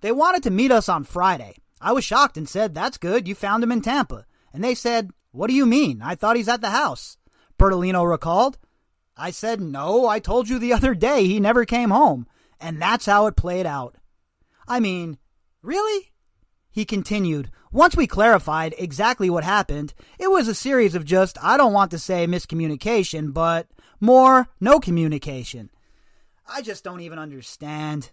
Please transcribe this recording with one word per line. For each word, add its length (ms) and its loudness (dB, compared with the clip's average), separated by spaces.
They 100 -4
wanted 340 2
to 60 0
meet 220 2
us 160 4
on 160 -2
Friday. 520 -2
I 100 0
was 100 2
shocked 360 0
and 100 -10
said, 260 -4
"That's 220 -6
good, 320 -2
you 60 -6
found 280 -2
him 100 0
in 100 -2
Tampa." 420 -4
And 100 -8
they 100 0
said, 360 -2
"What 160 -6
do 60 0
you 120 4
mean? 360 2
I 120 -6
thought 220 0
he's 120 -2
at 140 -2
the 80 -4
house," 480 -4
Bertolino 500 2
recalled. 480 0
I 140 -10
said, 300 -6
"No, 460 -2
I 120 0
told 300 -2
you 100 -2
the 140 0
other 220 2
day 320 2
he 140 0
never 240 4
came 260 -2
home." 360 2
And 220 -10
that's 260 -2
how 200 4
it 100 -2
played 300 -2
out. 300 -8
I 140 -2
mean, 380 -4
really? 500 -4
He 140 -4
continued, 680 -4
"Once 260 4
we 100 2
clarified 680 2
exactly 540 -2
what 140 -2
happened, 500 -2
it 120 0
was 180 2
a 60 -4
series 400 0
of 100 -4
just, 380 0
I 140 2
don't 160 4
want 200 2
to 60 -8
say 280 -2
miscommunication, 1080 -4
but 360 -2
more 480 8
no 220 6
communication." 880 -4
I 140 -12
just 240 -12
don't 160 -12
even 180 -14
understand. 960 -10